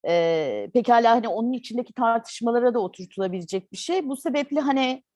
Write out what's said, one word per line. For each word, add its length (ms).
e, 640
pekala 380
hani 160
onun 260
içindeki 400
tartışmalara 800
da 60
oturtulabilecek 920
bir 60
şey. 320
Bu 80
sebeple 420
hani, 440